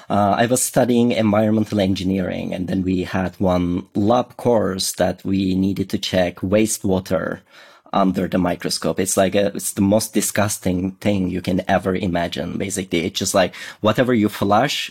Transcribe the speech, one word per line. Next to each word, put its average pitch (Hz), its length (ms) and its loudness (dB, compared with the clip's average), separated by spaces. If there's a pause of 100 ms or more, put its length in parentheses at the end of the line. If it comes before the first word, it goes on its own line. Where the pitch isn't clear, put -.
(100)
uh, 101 260 4
I 120 100 2
was 123 160 2
studying 120 500 2
environmental 107 680 2
engineering, 92 720 -2
and 90 140 -4
then 95 160 -2
we 92 220 0
had 92 340 -4
one 90 560 0
lab 117 420 0
course 101 580 0
that 92 300 -2
we 98 300 0
needed 95 360 0
to 101 80 -2
check 90 420 0
wastewater 95 1000 0 (520)
under 95 360 0
the - 100 -2
microscope. 87 600 -2
It's 95 160 -2
like 95 200 2
a, 101 180 2
it's - 180 -8
the - 80 -4
most 104 320 2
disgusting 95 880 -2
thing 98 300 0
you 90 100 -4
can 92 280 -2
ever 95 260 0
imagine. 87 640 -4
Basically, 92 480 -4
it's - 120 -6
just 95 160 -4
like 92 200 2 (260)
whatever 113 320 2
you 107 160 4
flush 104 640 0